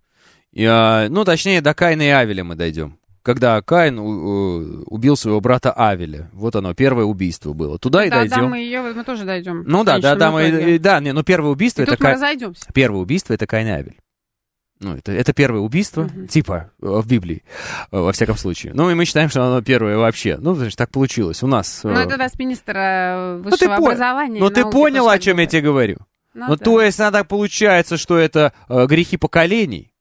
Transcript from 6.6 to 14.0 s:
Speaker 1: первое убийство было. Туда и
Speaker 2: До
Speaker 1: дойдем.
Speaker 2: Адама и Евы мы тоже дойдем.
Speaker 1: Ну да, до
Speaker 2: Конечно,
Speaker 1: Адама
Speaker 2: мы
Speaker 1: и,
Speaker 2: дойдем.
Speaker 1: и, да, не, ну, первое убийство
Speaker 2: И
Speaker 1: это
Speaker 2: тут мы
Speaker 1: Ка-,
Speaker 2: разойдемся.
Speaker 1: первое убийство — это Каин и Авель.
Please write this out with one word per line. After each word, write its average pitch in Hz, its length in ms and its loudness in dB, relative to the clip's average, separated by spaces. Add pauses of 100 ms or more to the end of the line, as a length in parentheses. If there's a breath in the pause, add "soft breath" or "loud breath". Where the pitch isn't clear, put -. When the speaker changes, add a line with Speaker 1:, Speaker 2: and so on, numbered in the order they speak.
Speaker 1:
первое 127 300 2
убийство 92 480 -4
было. 76 260 -6
Туда 165 260 2
и 190 60 0
Speaker 2:
До 233 100 0
Speaker 1:
дойдем. 233 180 0
Speaker 2:
Адама 247 220 -2
и 240 80 -8
Евы 240 260 -6
мы 226 100 -8
тоже 226 200 -8
дойдем. 180 420 -6
Speaker 1:
Ну 180 180 2
да, 156 120 2
до - 60 0
Speaker 2:
Конечно, 139 100 4
Speaker 1:
Адама 156 260 2
Speaker 2:
мы 160 100 2
Speaker 1:
и, 160 40 2
Speaker 2:
дойдем. 160 180 2
Speaker 1:
и, 170 80 4
да, 170 220 2
не, 143 120 -4
ну, 151 120 -2
первое 160 260 2
убийство 160 320 0
Speaker 2:
И - 20 2
Speaker 1:
это 285 120 0
Speaker 2:
тут - 40 -6
мы 277 60 2
Speaker 1:
Ка-, 269 80 4
Speaker 2:
разойдемся. 262 580 -6
Speaker 1:
первое 110 300 2
убийство — 120 320 -2
это 107 120 -4
Каин 110 200 -2
и 110 40 -4
Авель. 76 260 -8 (840)